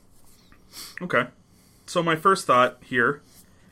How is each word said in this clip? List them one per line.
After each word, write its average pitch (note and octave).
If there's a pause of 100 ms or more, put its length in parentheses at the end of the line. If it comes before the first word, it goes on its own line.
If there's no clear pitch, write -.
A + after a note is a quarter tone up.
(1000)
Okay. B2+ (580)
So F3
my E3
first F#3+
thought B2
here B2+ (500)